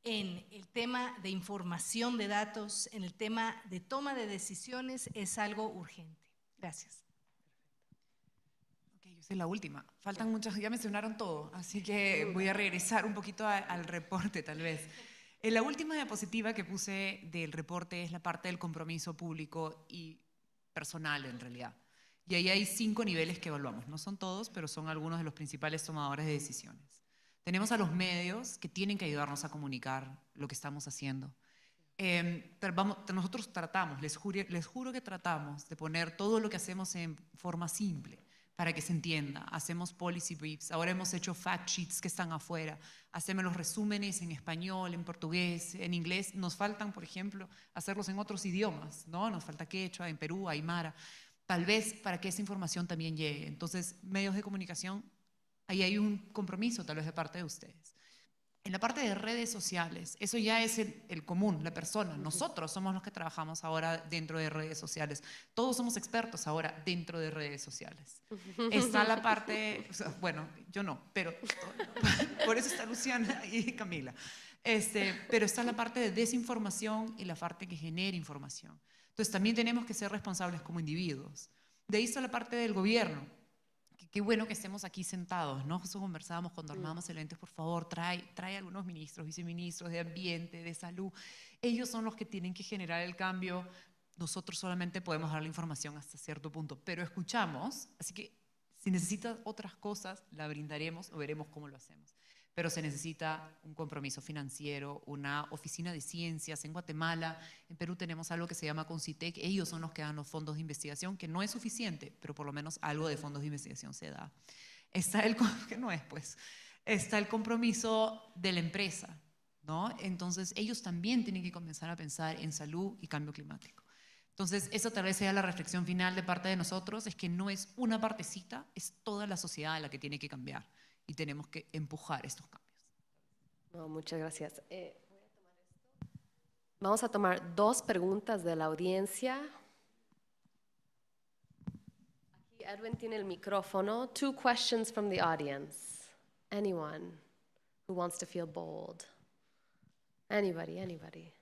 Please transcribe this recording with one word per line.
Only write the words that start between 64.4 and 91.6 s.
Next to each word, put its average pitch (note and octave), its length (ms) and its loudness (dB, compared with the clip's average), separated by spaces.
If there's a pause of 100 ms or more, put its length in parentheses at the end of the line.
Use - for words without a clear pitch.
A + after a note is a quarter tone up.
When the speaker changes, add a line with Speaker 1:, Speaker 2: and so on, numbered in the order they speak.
Speaker 2:
redes D#3 280 -2
sociales. D3+ 440 -2 (320)
Todos B3 220 4
somos A#3+ 220 2
expertos A3+ 500 0
ahora D#3 380 0
dentro E3+ 340 0
de D#3 100 0
redes D3 320 -4
sociales. - 680 -12
Speaker 3:
<laughs> G3 420 -2
Speaker 2:
Está G#3+ 320 8
la A3 180 6
parte, G#3+ 680 2
o - 40 -10
sea, D#3+ 280 -4
bueno, D#3+ 260 0 (240)
yo G3+ 100 -2
no, D#3 200 -2 (100)
pero E3+ 300 0
<laughs> - 1040 4
por A3+ 120 8
eso B3 100 4
está - 180 0
Luciana A#3+ 560 2 (100)
y A3+ 220 2
Camila. D#3+ 400 -4 (500)
Este, G#3+ 500 4 (160)
pero A3 160 8
está A3 180 2
la A#3+ 120 4
parte A#3 240 0
de A3+ 120 4
desinformación A3 1080 2
y G3 80 -6
la F3 100 -2
parte F3 320 -6
que F3+ 80 -6
genera E3+ 400 0
información. D3+ 640 -8 (300)
Entonces, A3 220 0
también G#3 240 6
tenemos A#3 300 4
que A3+ 80 -6
ser G3+ 180 -2
responsables F3+ 500 0
como E3+ 180 -4
individuos. D3+ 680 -2 (380)
De G3+ 100 4
ahí A3+ 80 6
está A#3+ 160 0
la B3+ 100 0
parte A#3+ 240 -2
del A#3 180 4
gobierno. F#3+ 520 6 (720)
Qué, F3 100 -20
qué G3+ 140 0
bueno G#3+ 260 4
que G#3+ 60 -4
estemos G3 320 -6
aquí F#3 180 -6
sentados, E3+ 640 0
¿no? E3 140 0
Justo F#3 200 -6
conversábamos F3 540 -4
cuando D3+ 200 -8
Speaker 3:
Mm. - 40 -6
Speaker 2:
armábamos D#3+ 320 -4
el D#3+ 80 -6
evento, D#3 200 -6
por - 120 -16
favor, E3 380 0
trae, E3+ 360 0 (100)
trae F#3+ 240 -6
algunos F#3+ 280 -8
ministros, D#3+ 420 -8
viceministros E3+ 640 -6
de E3+ 80 0
ambiente, E3+ 640 -2
de E3+ 100 -6
salud. F3+ 380 -6 (500)